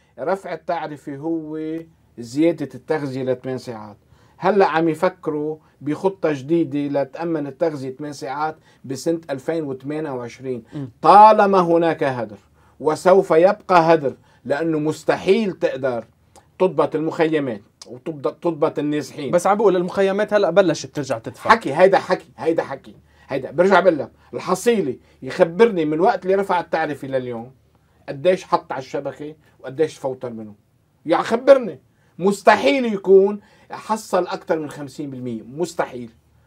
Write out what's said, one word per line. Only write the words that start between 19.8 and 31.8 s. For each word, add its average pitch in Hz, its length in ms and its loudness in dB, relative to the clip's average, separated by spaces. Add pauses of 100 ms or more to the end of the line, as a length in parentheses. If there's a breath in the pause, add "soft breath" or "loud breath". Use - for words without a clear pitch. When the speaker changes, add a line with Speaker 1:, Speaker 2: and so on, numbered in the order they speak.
Speaker 2:
هلأ 196 160 2
بلشت 170 360 2
ترجع 127 320 -6
تدفع. - 320 -4
Speaker 1:
حكي، 190 240 2
هيدا 175 240 6
حكي، - 380 -4
هيدا 160 260 -2
حكي، 110 320 -10 (340 soft breath)
هيدا 131 220 -6
برجع 175 300 4
بقول 180 180 4
لك - 120 -8 (240 soft breath)
الحصيلة 170 600 0 (260 soft breath)
يخبرني 175 600 2
من 156 160 -2
وقت 196 220 2
اللي 185 120 0
رفع 190 260 0
التعرفة 151 480 -4
لليوم 127 420 -6 (580)
قديش 160 360 -2
حط - 280 -4
على 131 80 -8
الشبكة 143 540 -10 (260 soft breath)
وقديش 151 360 -4
فوتر 131 340 -8
منه. 110 240 -16 (520)
يا 160 100 2
خبرني، 240 640 2 (380)